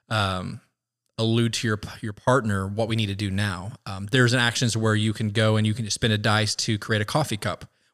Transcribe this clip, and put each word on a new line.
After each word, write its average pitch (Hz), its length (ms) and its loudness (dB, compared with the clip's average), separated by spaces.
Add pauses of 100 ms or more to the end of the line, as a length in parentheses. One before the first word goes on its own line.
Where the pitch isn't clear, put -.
(100)
um, 98 500 -2 (580)
allude 113 360 2
to - 140 -4
your, 107 120 -2 (220)
your 107 100 -8
partner 110 540 2
what 104 220 -2
we 113 80 0
need 110 100 0
to 98 80 -2
do 98 160 -4
now. 98 420 -4 (140)
Um, 98 240 -10
there's 123 240 6
an 127 60 4
actions 117 360 0
where 110 180 2
you 107 200 2
can 107 160 -2
go 110 260 2
and 107 100 2
you 107 80 2
can 113 120 -6
just - 80 -4
spin 117 160 0
a 104 80 2
dice 107 380 2
to 107 220 -2
create 107 220 -2
a 98 60 -2
coffee 139 320 -2
cup, - 260 -6 (300)